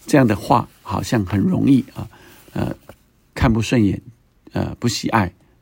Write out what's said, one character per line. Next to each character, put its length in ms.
这 120
样 100
的 80
话 320
好 200
像 240
很 140
容 300
易 240
啊， 160
呃， 240
看 200
不 80
顺 240
眼， 160
呃， 240
不 140
喜 180
爱， 260